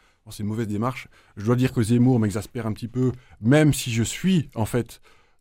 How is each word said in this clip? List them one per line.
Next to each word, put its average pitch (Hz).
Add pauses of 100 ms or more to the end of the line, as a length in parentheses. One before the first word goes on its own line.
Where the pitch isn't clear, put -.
(240)
Bon, 107
c'est 107
une 101
mauvaise 110
démarche. 110 (300)
Je 98
dois 123
dire 127
que 120
Zemmour 120
m'exaspère 110
un 110
petit 113
peu, 127 (280)
même 143
si -
je 117
suis, 170
en 107
fait, - (400)